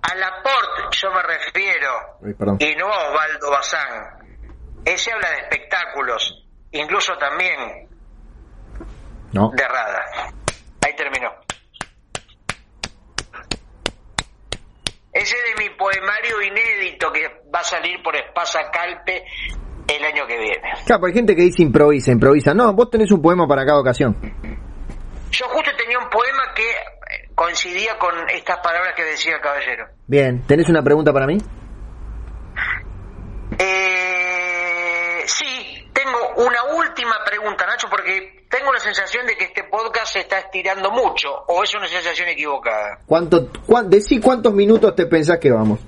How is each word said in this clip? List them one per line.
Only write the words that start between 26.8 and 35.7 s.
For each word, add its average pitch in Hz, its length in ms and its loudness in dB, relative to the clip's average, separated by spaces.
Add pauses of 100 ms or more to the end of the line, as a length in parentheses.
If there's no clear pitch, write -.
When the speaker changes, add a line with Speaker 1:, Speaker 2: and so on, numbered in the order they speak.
Speaker 1:
coincidía 175 600 -2
con 180 160 0 (160)
estas 175 300 -4
palabras 175 360 -2
que 165 80 -4
decía 160 320 -2
el 143 60 -6
caballero. 135 460 -4 (200)
Speaker 2:
Bien, 127 400 2
¿tenés 160 220 6
una 160 120 6
pregunta 147 320 6
para 135 140 4
mí? 170 100 2 (2250)
Speaker 1:
Eh, 180 1700 -2
sí, - 680 -6